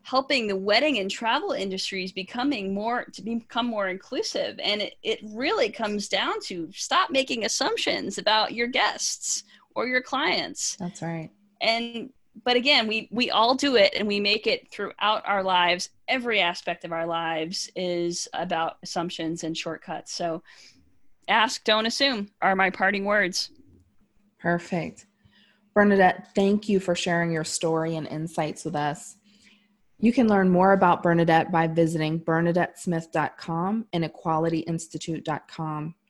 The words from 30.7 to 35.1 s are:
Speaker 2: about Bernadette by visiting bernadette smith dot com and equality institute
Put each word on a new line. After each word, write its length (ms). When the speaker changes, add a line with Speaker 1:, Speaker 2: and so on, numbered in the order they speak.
Speaker 2:
about 280
Bernadette 480
by 180
visiting 500
bernadette 600
smith 340
dot 260
com 560
and 100
equality 540
institute 640